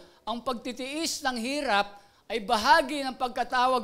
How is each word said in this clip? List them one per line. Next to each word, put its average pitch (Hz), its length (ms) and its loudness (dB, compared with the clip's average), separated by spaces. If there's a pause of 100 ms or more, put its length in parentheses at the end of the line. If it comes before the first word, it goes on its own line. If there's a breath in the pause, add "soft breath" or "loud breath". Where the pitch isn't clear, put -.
(240 loud breath)
ang 240 220 -8
pagtitiis 269 800 -6
ng 254 160 -2
hirap 233 580 -2 (300 loud breath)
ay 214 160 -4
bahagi 277 560 4
ng 262 160 -6
pagkatawag 254 680 0